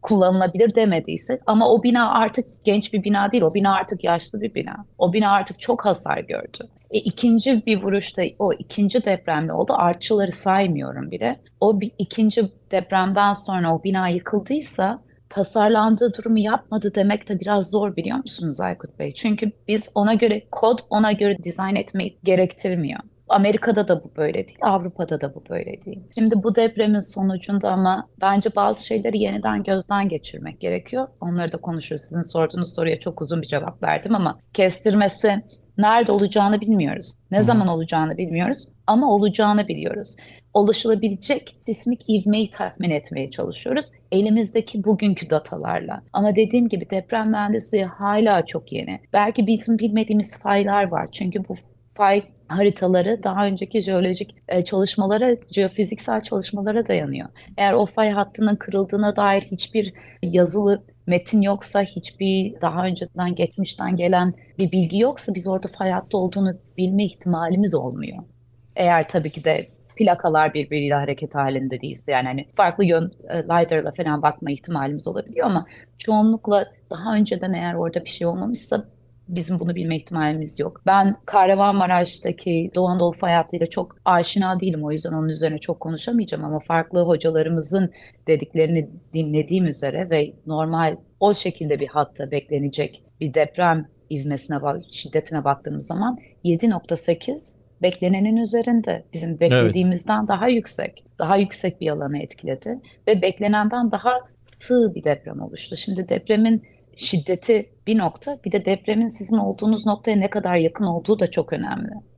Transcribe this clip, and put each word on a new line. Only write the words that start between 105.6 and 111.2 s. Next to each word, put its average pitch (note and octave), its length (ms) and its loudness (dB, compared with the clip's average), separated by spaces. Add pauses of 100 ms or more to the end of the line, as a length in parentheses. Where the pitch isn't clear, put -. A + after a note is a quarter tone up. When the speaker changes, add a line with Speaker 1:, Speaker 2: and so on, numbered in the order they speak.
Speaker 1:
Şimdi F#3 320 -6
depremin A3 540 2 (340)
şiddeti F#3 720 0 (180)
bir A3 100 2
nokta, G#3+ 480 -4
bir F3 60 0
de G3 140 2
depremin G#3+ 420 0
sizin G#3+ 300 -2
olduğunuz G#3+ 480 0
noktaya G#3 300 0
ne G3 140 2
kadar F#3 260 -2
yakın E3 300 0
olduğu F3+ 340 0
da F3 120 0